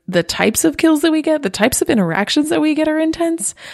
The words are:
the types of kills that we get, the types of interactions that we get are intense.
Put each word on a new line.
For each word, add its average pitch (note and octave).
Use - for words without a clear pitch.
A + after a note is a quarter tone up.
the F3
types -
of D#4
kills D#4+
that E4
we D#4
get, D4+
the G3
types G#3+
of -
interactions G#3
that E4
we D4+
get D#4
are D#4
intense. E4